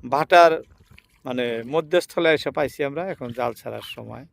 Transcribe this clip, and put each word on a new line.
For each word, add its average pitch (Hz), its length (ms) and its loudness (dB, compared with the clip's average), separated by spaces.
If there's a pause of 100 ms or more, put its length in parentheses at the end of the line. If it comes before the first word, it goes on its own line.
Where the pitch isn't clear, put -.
(120)
ভাটার 160 400 6 (720)
মানে 123 180 -4 (300)
মধ্যস্থলে 165 640 0
এসে 139 200 -4
পাইছি 143 320 -4
আমরা, 147 140 -8 (120)
এখন 127 140 -12 (100)
জাল 123 220 -4
ছাড়ার 113 340 -12
সময়। 113 380 -16